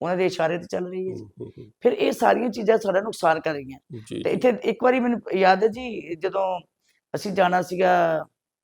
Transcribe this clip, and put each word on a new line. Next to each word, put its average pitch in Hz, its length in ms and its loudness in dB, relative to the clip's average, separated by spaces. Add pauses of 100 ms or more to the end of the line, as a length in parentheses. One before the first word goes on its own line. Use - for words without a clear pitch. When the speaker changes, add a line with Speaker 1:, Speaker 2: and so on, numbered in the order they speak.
Speaker 1:
ਉਹਨਾਂ 175 160 -2
ਦੇ 185 80 2
ਇਸ਼ਾਰੇ 170 320 0
ਤੇ 175 120 -8
ਚੱਲ 180 180 -4
ਰਹੀ 185 220 -8
ਹੈ 185 60 -10
ਜੀ। - 80 -14
Speaker 2:
ਹੂੰ, - 80 -20 (100)
ਹੂੰ, 120 180 -14
ਹੂੰ। 110 120 -20 (100)
Speaker 1:
ਫਿਰ 240 100 4
ਇਹ - 200 0
ਸਾਰੀਆਂ 220 380 2
ਚੀਜ਼ਾਂ 220 280 2
ਸਾਡਾ 196 240 0
ਨੁਕਸਾਨ 175 380 0
ਕਰ 160 120 -2
ਰਹੀਆਂ। 135 280 -8 (300)
Speaker 2:
ਜੀ, 104 140 -8
Speaker 1:
ਤੇ - 60 2
Speaker 2:
ਜੀ। 160 60 0
Speaker 1:
ਇੱਥੇ 233 340 2
ਇੱਕ 226 140 -2
ਵਾਰੀ 254 160 4
ਮੈਨੂੰ 240 220 0 (140)
ਯਾਦ 190 280 4
ਹੈ 226 40 4
ਜੀ, 214 480 -8
ਜਦੋਂ 185 440 -2 (560)
ਅਸੀਂ 190 160 -6
ਜਾਣਾ 180 300 2
ਸੀਗਾ, 175 640 2 (380)